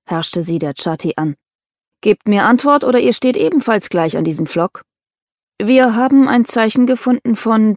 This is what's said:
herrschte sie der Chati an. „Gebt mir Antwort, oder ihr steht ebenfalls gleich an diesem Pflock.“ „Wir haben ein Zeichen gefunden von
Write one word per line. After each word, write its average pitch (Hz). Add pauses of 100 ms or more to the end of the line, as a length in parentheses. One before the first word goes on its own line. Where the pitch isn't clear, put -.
herrschte 165
sie 165
der 147
Chati 160
an. 156 (640)
„Gebt 214
mir 202
Antwort, 269
oder 247
ihr 240
steht 254
ebenfalls -
gleich 160
an 160
diesem 160
Pflock.“ - (800)
„Wir 247
haben 269
ein 240
Zeichen 233
gefunden 240
von 220